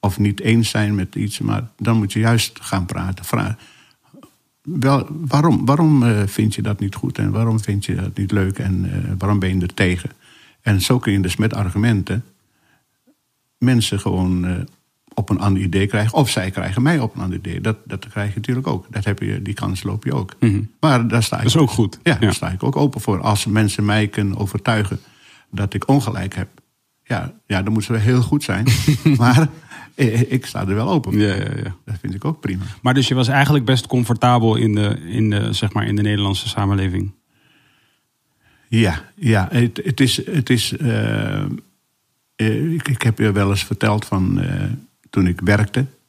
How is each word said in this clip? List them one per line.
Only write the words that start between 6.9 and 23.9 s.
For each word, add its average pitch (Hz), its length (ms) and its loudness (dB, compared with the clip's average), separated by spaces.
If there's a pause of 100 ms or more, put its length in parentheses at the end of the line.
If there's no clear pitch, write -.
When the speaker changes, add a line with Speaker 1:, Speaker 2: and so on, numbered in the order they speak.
Speaker 1:
goed - 240 -6
en 98 120 0
waarom 110 300 0
vind 101 240 -2
je - 100 -2
dat 92 220 -4
niet 98 140 -2
leuk 98 280 0
en, 92 340 0
eh, 90 260 -4
waarom 101 200 0
ben 92 180 0
je 90 60 2
er 87 120 -4
tegen? 90 360 0 (520)
En 101 180 2
zo 123 180 2
kun 117 140 0
je 98 80 2
dus 92 160 -2
met 110 180 0
argumenten 104 680 0 (1300)
mensen 120 420 2
gewoon, 92 460 0
eh, 90 80 -2 (600)
op 104 160 -4
een 95 100 0
ander 98 220 2
idee 98 240 0
krijgen. 107 280 0
Of 143 160 2
zij 95 200 -2
krijgen 98 320 -4
mij 156 160 2
op - 160 -4
een - 80 -8
ander 92 160 -4
idee. 90 220 -8
Dat, 107 240 -2
dat - 240 -12
krijg 104 220 -6
je 98 60 -6
natuurlijk 123 300 -4
ook. 92 240 -4
Dat 98 140 -6
heb 101 160 -2
je, 101 220 -4
die 104 120 -6
kans 95 280 -4
loop 101 220 -6
je - 100 -2
ook. 104 260 -4
Speaker 2:
Mhm. 101 220 2 (180)
Speaker 1:
Maar 123 280 4
daar 117 140 2
sta - 140 -2
ik - 60 -4
Speaker 2:
Dat 113 120 2
is 165 60 6
ook 131 100 6
goed. - 320 0
Speaker 1:
Ja, 170 100 2
Speaker 2:
Ja. 82 60 0
Speaker 1:
daar 104 160 2
sta - 160 -6
ik 92 120 -4
ook 143 140 0
open 104 240 0
voor. 98 200 -2
Als 104 260 0
mensen 104 380 2
mij 104 240 2